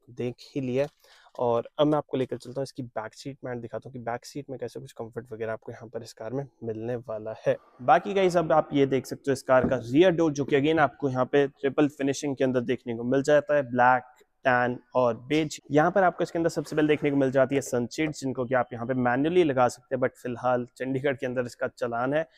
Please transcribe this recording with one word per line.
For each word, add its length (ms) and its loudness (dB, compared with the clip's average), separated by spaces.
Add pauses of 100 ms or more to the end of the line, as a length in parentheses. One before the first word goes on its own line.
देख 260 -6 (200)
ही 60 -4
लिया 220 -2
है। 60 -6 (500)
और 380 0
अब 100 4
मैं 100 2
आपको 200 -6
लेकर 200 -4
चलता 240 -10
हूँ 20 -4
इसकी 200 -12
बैक 300 -12
सीट 320 -14
में, 160 -8
दिखाता 280 -12
हूँ 40 -20
कि 60 -12
बैक 260 -8
सीट 240 -14
में 100 -12
कैसे 200 -10
कुछ 120 -18
comfort 400 -14
वगैरह 220 -6
आपको 180 -12
यहाँ 180 -16
पर 140 -10
इस 100 -18
कार 200 -12
में 140 -6 (160)
मिलने 320 -6
वाला 400 -10 (120)
है। 100 0 (240)
बाकी 320 2
guys 240 2
अब 140 0
आप 220 2
ये 120 4
देख 200 0
सकते 260 -6
हो 20 4
इस 80 -4
कार 280 4
का 60 0
rear 360 4
door, 200 2
जो 140 -2
कि 160 4
again 180 2
आपको 300 0
यहाँ 160 0
पे 220 2
triple 400 0
finishing 480 -4
के 80 0
अंदर 180 2
देखने 340 -4
को 80 -8
मिल 200 0
जाता 320 2
है, 60 2
Black, 420 4 (400)
टैन 340 2 (180)
और 220 2
बेज। 420 -4 (120)
यहाँ 200 4
पर 120 2
आपको 200 2
इसके 160 -4
अंदर 100 2
सबसे 260 -8
पहले 120 2
देखने 240 2
को 60 2
मिल 140 2
जाती 240 2
है 60 2
सनशेड, 500 -4
जिनको 340 -6
कि 80 -4
आप 200 0
यहाँ 140 -8
पे 60 -2
मैनुअली 500 2
लगा 240 4
सकते 280 -6
हैं, 60 -2
but 140 -2
फिलहाल 520 -2 (100)
चंडीगढ़ 380 -2
के 100 -8
अंदर 200 -2
इसका 220 -8
चालान 460 -4
है 120 0 (120)